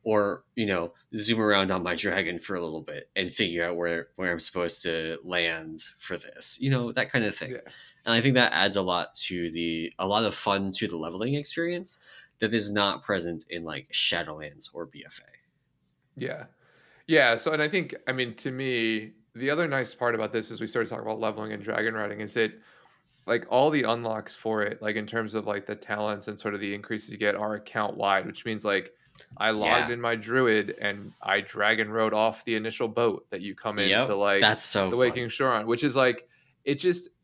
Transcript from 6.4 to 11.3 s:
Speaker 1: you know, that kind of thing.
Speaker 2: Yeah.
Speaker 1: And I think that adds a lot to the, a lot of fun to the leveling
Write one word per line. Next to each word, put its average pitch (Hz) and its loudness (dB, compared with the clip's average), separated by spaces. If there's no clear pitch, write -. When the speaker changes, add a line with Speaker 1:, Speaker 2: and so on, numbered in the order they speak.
Speaker 1:
you 135 0
know, 120 0
that 120 -2
kind 120 2
of 98 -2
thing. 123 -8
Speaker 2:
Yeah. - -14
Speaker 1:
And 113 4
I 117 6
think 131 4
that 120 6
adds 98 2
a 98 4
lot 87 0
to 85 -4
the, 82 -2
a 92 0
lot 107 4
of 104 0
fun 98 0
to 107 -2
the 85 -6
leveling 90 -4